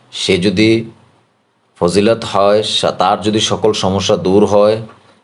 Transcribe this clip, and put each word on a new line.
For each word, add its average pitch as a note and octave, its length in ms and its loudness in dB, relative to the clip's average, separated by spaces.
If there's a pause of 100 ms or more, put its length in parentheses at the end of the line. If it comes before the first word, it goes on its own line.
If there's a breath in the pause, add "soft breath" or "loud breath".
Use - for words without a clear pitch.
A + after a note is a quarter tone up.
(120)
সে - 260 -2
যদি G2+ 320 2 (1080)
ফজিলত G2+ 440 0
হয়, G2+ 380 2
সা-, - 360 -4
তার G2 240 2
যদি G#2+ 180 -2
সকল G2+ 320 0
সমস্যা G2 440 -2
দূর F#2 300 2
হয়, G#2 300 2 (480 soft breath)